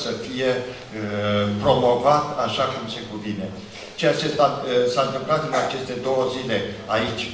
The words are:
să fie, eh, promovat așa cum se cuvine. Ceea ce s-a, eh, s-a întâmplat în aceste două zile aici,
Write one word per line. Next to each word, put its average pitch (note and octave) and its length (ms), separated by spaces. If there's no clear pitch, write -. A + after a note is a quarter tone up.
să A#2 60
fie, C3 320
eh, G#2 880
promovat B2 640
așa C3 260
cum A#2 120
se A#2 160
cuvine. G#2+ 360
Ceea D3 200
ce D#3 160
s-a, C#3+ 160
eh, B2+ 400
s-a C3+ 160
întâmplat C3+ 400
în B2+ 60
aceste B2+ 300
două C3 160
zile B2 240
aici, A2+ 380